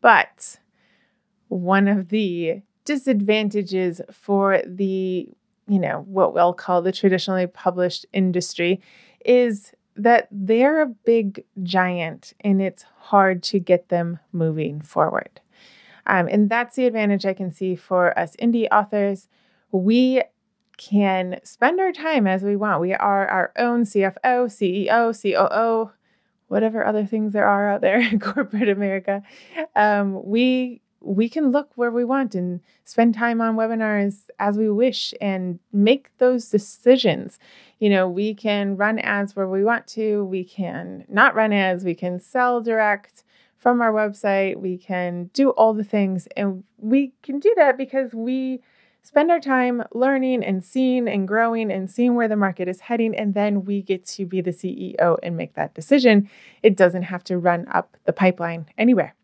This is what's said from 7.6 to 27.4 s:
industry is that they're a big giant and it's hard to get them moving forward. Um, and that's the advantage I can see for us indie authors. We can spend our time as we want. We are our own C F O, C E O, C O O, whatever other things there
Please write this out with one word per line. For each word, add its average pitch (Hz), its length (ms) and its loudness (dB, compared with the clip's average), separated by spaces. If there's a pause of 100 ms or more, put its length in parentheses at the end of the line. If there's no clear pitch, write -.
industry 180 680 -2 (440)
is 240 500 2 (200)
that 233 380 4
they're 233 500 2
a 302 40 0
big 226 580 -2 (180)
giant 180 760 -4
and 196 200 2
it's 190 240 -6 (140)
hard 190 460 2
to - 160 -2
get 175 300 2
them 170 280 -2 (140)
moving 156 480 -2
forward. - 600 -4 (680)
Um, 180 220 2
and 208 220 2
that's 240 260 -4
the 254 100 2
advantage 208 380 0
I 190 100 0
can 185 180 -8
see 185 240 -6
for 180 420 0
us - 180 -6
indie 233 340 0
authors. 202 580 0 (440)
We 240 500 2 (540)
can 190 680 -2
spend 330 360 -2
our 381 120 0
time 302 340 -2
as 190 160 0
we 202 140 -2
want. 196 240 -2
We 180 120 -2
are 196 360 0
our 185 280 -2
own 240 280 0
C 202 200 0
F 190 200 -2
O, 247 240 2
C 196 360 -2
E - 60 -2
O, 233 220 2
C 214 240 -4
O 190 100 2
O, 226 460 -2 (560)
whatever 220 360 -2
other 214 220 -2
things 214 260 -4
there 202 140 0